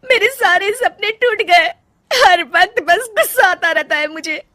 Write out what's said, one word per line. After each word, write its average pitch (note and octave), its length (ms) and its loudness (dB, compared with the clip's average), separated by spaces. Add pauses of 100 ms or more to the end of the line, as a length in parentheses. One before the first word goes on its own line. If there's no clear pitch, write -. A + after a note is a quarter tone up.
मेरे A#4+ 260 0
सारे G4 440 0
सपने A4 380 -4
टूट A4 300 -2
गए। F4 260 2 (440)
हर G4+ 320 4
वक्त E4+ 380 0
बस F4 280 0
गुस्सा A#4 380 0
आता F4 240 0
रहता D#4 240 -2
है D4+ 120 -4
मुझे। D#4 340 -8 (140)